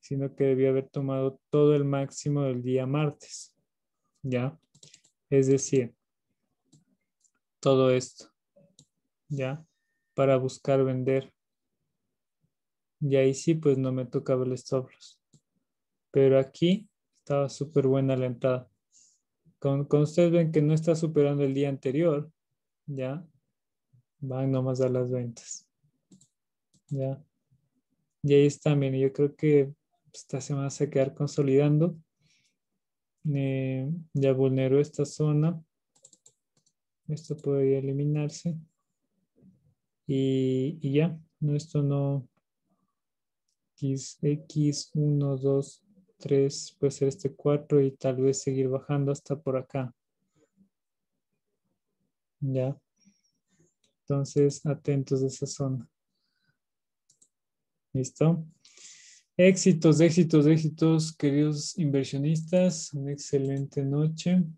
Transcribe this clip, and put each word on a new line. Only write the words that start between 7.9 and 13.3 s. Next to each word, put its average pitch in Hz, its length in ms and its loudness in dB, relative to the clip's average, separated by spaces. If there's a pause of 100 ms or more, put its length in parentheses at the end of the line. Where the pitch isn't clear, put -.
esto, - 360 -4 (1000)
¿ya? 139 360 -6 (500)
Para 135 240 4
buscar 135 440 0
vender. 131 500 -2 (1700)
Y 139 160 0
ahí 135 180 4